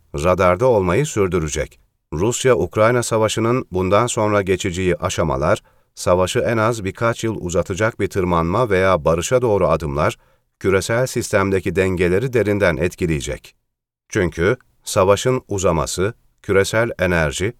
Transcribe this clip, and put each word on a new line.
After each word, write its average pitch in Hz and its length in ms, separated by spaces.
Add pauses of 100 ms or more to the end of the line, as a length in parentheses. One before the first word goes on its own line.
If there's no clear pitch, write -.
(160)
radarda 90 500
olmayı 107 400
sürdürecek. 82 760 (340)
Rusya-Ukrayna 110 880
savaşının 113 680
bundan 95 360
sonra 107 340
geçeceği 92 540
aşamalar, 82 680 (320)
savaşı 92 440
en 113 180
az 110 260
birkaç 117 400
yıl 113 160
uzatacak 90 600
bir 98 80
tırmanma 90 640
veya 92 360
barışa 85 360
doğru 101 260
adımlar, 78 500 (420)
küresel 110 480
sistemdeki 98 680
dengeleri 92 580
derinden 101 440
etkileyecek. 78 760 (540)
Çünkü 92 480 (260)
savaşın 101 640
uzaması, 90 680 (280)
küresel 107 580
enerji, 90 600